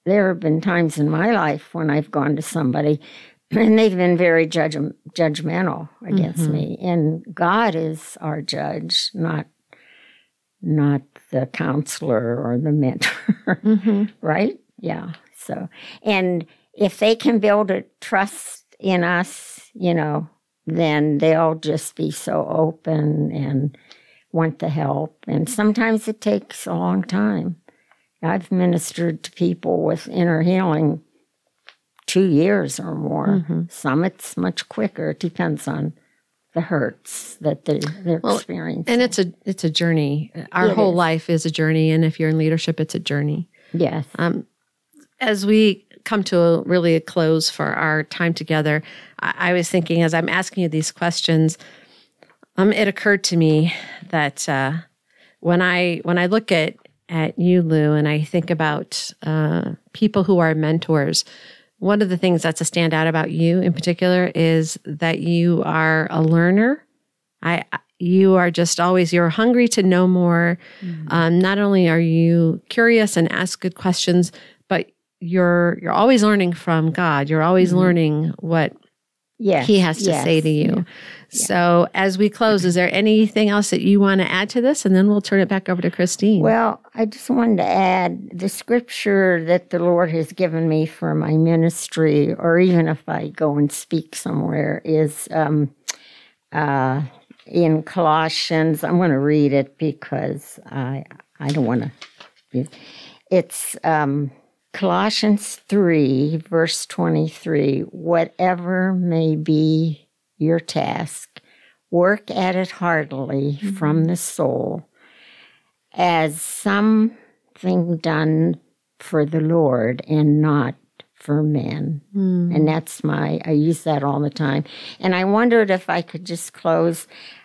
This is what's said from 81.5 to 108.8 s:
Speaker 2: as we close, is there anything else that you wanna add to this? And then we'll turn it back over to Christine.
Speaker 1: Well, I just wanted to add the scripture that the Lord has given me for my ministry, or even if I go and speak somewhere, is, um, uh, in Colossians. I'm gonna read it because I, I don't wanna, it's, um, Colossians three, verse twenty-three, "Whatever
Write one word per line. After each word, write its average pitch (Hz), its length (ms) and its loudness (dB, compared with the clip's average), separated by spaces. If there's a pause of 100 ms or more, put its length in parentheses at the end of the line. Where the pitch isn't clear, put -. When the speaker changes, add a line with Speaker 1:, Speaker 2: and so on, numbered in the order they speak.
Speaker 2:
as 190 240 0
we 208 120 4
close, 208 360 2
is 175 100 2
there 180 180 2
anything 214 540 4
else 208 220 0
that - 100 0
you 196 220 4
wanna 196 240 4
add 196 240 -2
to 247 100 -2
this? 262 260 0
And 190 80 4
then 190 140 6
we'll 208 140 2
turn 196 180 0
it 185 80 2
back 190 220 -2
over 180 120 -2
to 175 80 0
Christine. 185 540 2
Speaker 1:
Well, 226 380 2 (120)
I 226 120 -2
just - 240 -12
wanted 233 300 2
to 180 40 0
add 185 720 0
the 185 160 -4
scripture 196 960 0
that 175 240 0
the 175 100 -2
Lord 175 320 2
has 160 220 -2
given 165 340 0
me 156 180 2
for 160 300 -4
my 156 220 0
ministry, 165 960 2
or 170 260 2
even 175 300 4
if 151 180 -6
I 156 220 -6
go 147 280 -2
and 147 140 2
speak - 420 -6
somewhere, - 720 -4
is, 156 480 -2
um, 151 420 0 (800)
uh, 139 500 -2 (440)
in 156 380 2
Colossians. 160 1000 0
I'm 175 140 0
gonna 165 240 2
read 147 320 2
it 139 240 -2
because - 880 -6
I, 135 400 -8 (340)
I 139 80 -6
don't 143 180 0
wanna, 120 280 -2 (1400)
it's, - 540 -2
um, 147 460 0 (400)
Colossians 202 840 0 (120)
three, 156 720 2 (100)
verse 165 380 -2
twenty-three, 156 960 -2
"Whatever 180 1120 -2